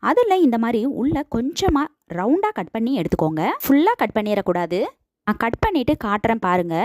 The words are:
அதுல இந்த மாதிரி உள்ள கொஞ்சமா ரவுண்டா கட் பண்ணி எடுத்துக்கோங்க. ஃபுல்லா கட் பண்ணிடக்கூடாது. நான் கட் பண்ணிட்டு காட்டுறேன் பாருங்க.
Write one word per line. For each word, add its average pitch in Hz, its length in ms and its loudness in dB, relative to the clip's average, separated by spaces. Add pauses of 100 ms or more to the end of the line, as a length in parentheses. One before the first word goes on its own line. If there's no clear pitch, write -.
அதுல 392 360 2
இந்த 233 180 4
மாதிரி 233 160 0 (220)
உள்ள 294 160 0 (180)
கொஞ்சமா 285 480 0 (360)
ரவுண்டா 330 400 0
கட் 180 180 -8
பண்ணி 226 240 -2
எடுத்துக்கோங்க. 156 420 0 (220)
ஃபுல்லா 302 280 4 (100)
கட் 226 140 -2
பண்ணிடக்கூடாது. 190 640 -2 (480)
நான் 214 180 0
கட் 233 200 -2
பண்ணிட்டு 302 300 2 (120)
காட்டுறேன் 208 400 0
பாருங்க. 175 380 0